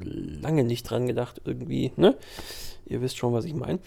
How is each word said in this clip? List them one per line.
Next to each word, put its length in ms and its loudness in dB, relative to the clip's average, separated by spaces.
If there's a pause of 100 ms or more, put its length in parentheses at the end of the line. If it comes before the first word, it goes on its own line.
lange 640 0
nicht 200 0
dran 220 0
gedacht, 380 -2
irgendwie, 520 -2
ne? 200 8 (720)
Ihr 160 -2
wisst 160 -4
schon, 160 2
was 100 2
ich 80 -6
mein. 340 -2